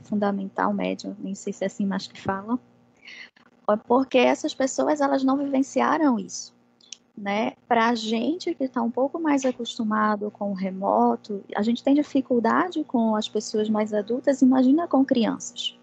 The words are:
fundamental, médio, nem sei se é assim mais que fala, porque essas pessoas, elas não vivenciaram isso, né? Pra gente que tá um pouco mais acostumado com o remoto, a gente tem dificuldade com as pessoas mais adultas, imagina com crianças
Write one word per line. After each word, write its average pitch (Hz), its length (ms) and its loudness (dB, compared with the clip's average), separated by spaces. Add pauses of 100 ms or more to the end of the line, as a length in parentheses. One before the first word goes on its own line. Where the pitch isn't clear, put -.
fundamental, 202 720 -2
médio, 190 440 -4
nem 196 160 -8
sei - 180 -10
se - 120 -6
é - 40 0
assim 202 180 -4
mais 190 200 -4
que - 140 -18
fala, 202 380 -4 (1300)
porque 262 320 2
essas 262 360 2
pessoas, 269 460 0
elas 277 240 0
não 262 140 2
vivenciaram 277 800 0
isso, - 360 -12 (600)
né? 208 360 -4 (160)
Pra 233 260 2
gente 233 600 -2
que 269 140 -4
tá 247 140 -4
um 233 80 -2
pouco 269 300 -2
mais 285 260 0
acostumado 214 840 -2
com 202 200 -8
o 196 40 -6
remoto, 196 880 0 (120)
a 202 80 -2
gente 233 200 -2
tem 277 120 4
dificuldade 277 880 0
com 226 300 0
as 214 140 -2
pessoas 214 420 -2
mais 214 240 0
adultas, 240 480 0
imagina 262 460 6
com 269 160 4
crianças - 800 -2